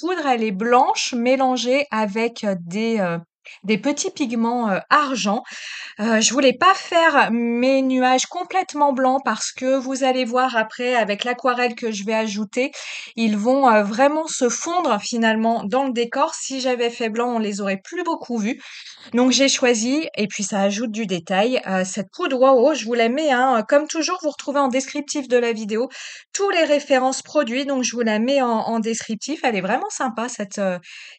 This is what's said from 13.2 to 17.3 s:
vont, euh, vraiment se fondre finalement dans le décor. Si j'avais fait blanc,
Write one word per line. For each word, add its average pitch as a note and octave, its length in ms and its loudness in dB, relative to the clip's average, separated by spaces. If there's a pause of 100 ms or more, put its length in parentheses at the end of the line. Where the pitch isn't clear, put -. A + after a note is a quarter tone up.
vont, B3+ 320 4
euh, G#3+ 140 6
vraiment C#4 460 0
se B3 200 0
fondre D#4 520 -2
finalement A3+ 640 0
dans B3+ 200 0
le C4 80 -4
décor. B3+ 440 -2
Si C4 240 -8
j'avais A#3+ 300 0
fait A#3 180 -4
blanc, A#3 260 -2